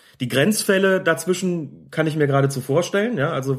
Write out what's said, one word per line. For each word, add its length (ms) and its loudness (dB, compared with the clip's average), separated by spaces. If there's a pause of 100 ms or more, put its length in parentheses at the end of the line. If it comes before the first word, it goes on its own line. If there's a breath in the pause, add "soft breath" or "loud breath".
(200 loud breath)
die 80 -4
Grenzfälle 720 2
dazwischen 880 -2
kann 160 0
ich 80 -2
mir 120 2
geradezu 340 2
vorstellen. 560 0
Ja, 140 -2
also, 280 -4